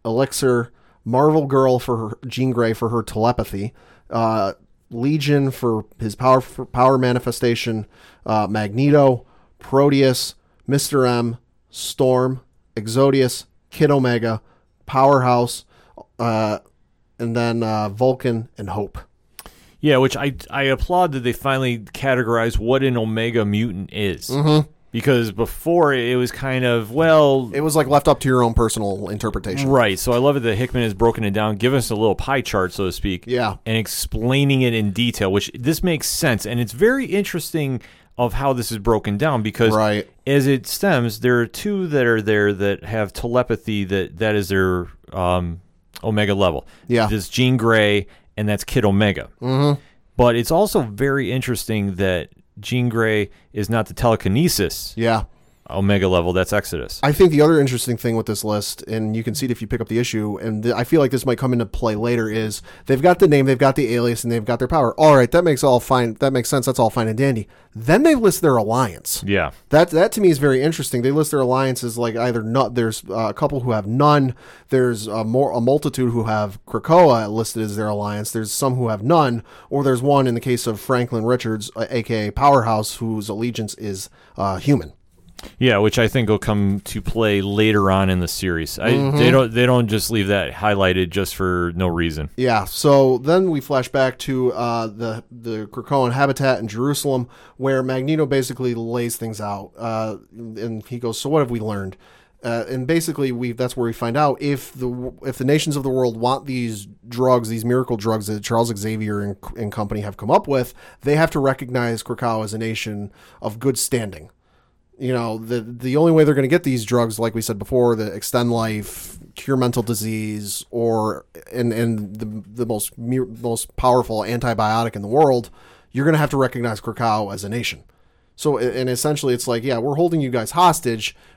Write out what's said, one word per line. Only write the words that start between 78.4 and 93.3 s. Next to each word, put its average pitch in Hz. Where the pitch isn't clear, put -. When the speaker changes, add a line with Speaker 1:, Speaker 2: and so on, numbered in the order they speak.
Speaker 1:
some 131
who 123
have 107
none, 131
or 139
there's 131
one 139
in 120
the 117
case 120
of 107
Franklin 123
Richards, 113
uh, 113
A 117
K 107
A -
Powerhouse, 117
whose 110
allegiance 110
is, 98
uh, 98
human. 120
Speaker 2:
Yeah, 120
which 104
I 113
think 113
will 107
come 101
to -
play 104
later 101
on 95
in 90
the 85
series. 82
I, -
Speaker 1:
Mm-hmm. 139
Speaker 2:
they 123
don't, 127
they 120
don't 123
just 104
leave 104
that 92
highlighted 92
just 95
for 90
no 92
reason. 82
Speaker 1:
Yeah, 117
so 135
then 175